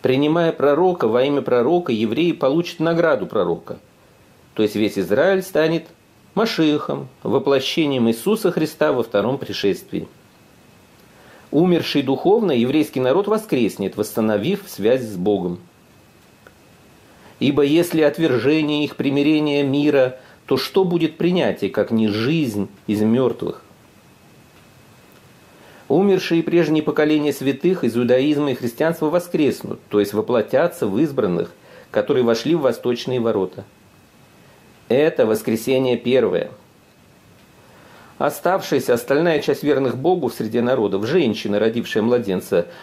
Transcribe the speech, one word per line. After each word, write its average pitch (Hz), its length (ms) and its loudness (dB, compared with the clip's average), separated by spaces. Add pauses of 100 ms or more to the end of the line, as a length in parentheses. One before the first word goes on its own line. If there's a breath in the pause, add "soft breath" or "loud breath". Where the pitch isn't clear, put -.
Принимая 151 520 2
пророка 151 540 2
во 117 160 2
имя 143 200 0
пророка, 123 500 0
евреи 117 400 0
получат 151 480 -2
награду 165 460 0
пророка. 87 520 -4 (760 soft breath)
То - 80 0
есть 104 120 0
весь 104 240 0
Израиль 139 440 2
станет 160 440 0 (480)
Машиахом, 147 760 -2 (140)
воплощением 135 880 0
Иисуса 190 420 0
Христа 156 420 0
во 127 100 0
втором 104 360 -2
пришествии. - 720 -4 (1400 loud breath)
Умерший 160 520 2
духовно 185 500 2
еврейский 135 480 0
народ 143 260 2
воскреснет, 131 680 -2
восстановив 110 720 -2
связь 120 360 0
с 110 140 -10
Богом. 90 420 -2 (1800 loud breath)
Ибо 143 240 2
если 160 380 2
отвержение 147 840 0
их 143 120 -8
примирения 143 680 0
мира, 139 560 2 (280 loud breath)
то 135 100 0
что 190 280 0
будет 170 340 0
принятие, 147 520 0
как 104 200 -2
не 110 180 2
жизнь 113 600 -2 (180)
из 107 160 0
мёртвых? 117 600 0 (2250 loud breath)
Умершие 180 540 2
прежние 160 400 2
поколения 151 520 0
святых 147 500 -2
из 110 100 0
иудаизма 131 580 2
и - 20 0
христианства 156 560 -2
воскреснут, 156 680 -2 (120)
то 104 100 2
есть 101 140 0
воплотятся 123 720 0
в 101 120 -2
избранных, 113 540 0 (380 loud breath)
которые 127 340 0
вошли 117 300 2
в 165 80 -2
восточные 123 580 -2
ворота. 104 440 -2 (1200 soft breath)
Это 143 380 2
воскресение 117 720 0
первое. 113 540 0 (1700 loud breath)
Оставшаяся 147 760 -2
остальная 147 460 0
часть 143 220 -2
верных 135 340 0
Богу 156 320 0
в - 60 -6
среде 113 280 -2
народов, 110 440 0
женщина, 113 520 0
родившая 113 440 0
младенца, 101 640 0 (140 loud breath)